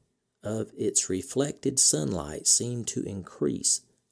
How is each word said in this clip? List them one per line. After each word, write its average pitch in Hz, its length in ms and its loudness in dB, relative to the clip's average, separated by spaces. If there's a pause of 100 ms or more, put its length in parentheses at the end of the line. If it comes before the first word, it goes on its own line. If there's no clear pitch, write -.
(440)
of 107 340 -4
its - 320 0
reflected 131 680 -2
sunlight 92 680 2
seemed 120 400 2
to - 160 -4
increase, - 760 -2 (300)